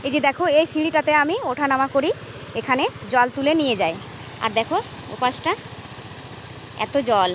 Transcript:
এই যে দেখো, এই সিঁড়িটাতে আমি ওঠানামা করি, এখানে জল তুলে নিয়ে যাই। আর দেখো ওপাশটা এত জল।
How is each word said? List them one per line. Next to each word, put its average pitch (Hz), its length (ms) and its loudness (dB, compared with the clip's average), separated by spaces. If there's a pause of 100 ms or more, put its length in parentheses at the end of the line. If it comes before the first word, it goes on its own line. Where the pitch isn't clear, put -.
এই 269 80 -2
যে 294 80 4
দেখো, 277 280 2
এই 311 180 6
সিঁড়িটাতে 311 480 2
আমি 302 300 4
ওঠানামা 269 440 0
করি, 277 220 2 (460)
এখানে 262 280 2 (260)
জল 247 200 4
তুলে 277 240 2
নিয়ে 285 220 2
যাই। 175 200 0 (460)
আর 220 180 -2
দেখো 294 180 0 (360)
ওপাশটা 254 380 -2 (1300)
এত 214 180 -4
জল। 214 380 4